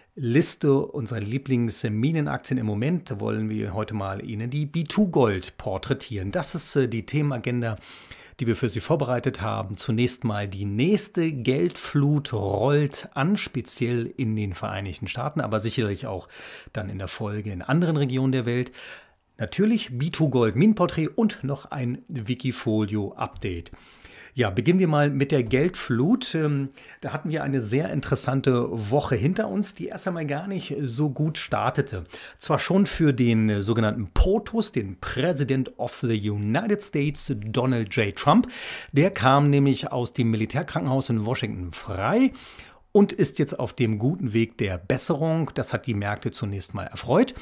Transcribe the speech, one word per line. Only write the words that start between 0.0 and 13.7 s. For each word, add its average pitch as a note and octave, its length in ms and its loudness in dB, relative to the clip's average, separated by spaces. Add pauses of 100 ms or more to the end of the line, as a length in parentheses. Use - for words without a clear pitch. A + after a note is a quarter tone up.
Liste C#3 680 2
unserer A2+ 400 -6
Lieblingsminenaktien B2+ 1400 0
im A2 60 -2
Moment. B2 440 0
Da G2+ 100 -6
wollen G#2+ 280 -2
wir G#2+ 240 -4
heute G#2+ 220 -4
mal G2 280 -4
Ihnen A2+ 280 -6
die D3 160 -2
B D#3+ 180 -4
two G#3 240 2
Gold A2+ 480 2
porträtieren. G2+ 720 -4
Das F3 240 -2
ist, - 220 -6
äh, B2+ 120 4
die A2 180 -4
Themenagenda, B2 680 -2 (640)
die A2+ 80 -4
wir A2+ 100 4
für B2 120 0
Sie G#2 120 -4
vorbereitet B2+ 600 0
haben. G#2 380 -4
Zunächst A#2+ 460 0
mal G#2 220 -2
die G2 200 -6
nächste D#3+ 680 0
Geldflut C#3+ 1000 0
rollt A2+ 800 0
an, E3+ 240 2
speziell - 760 -4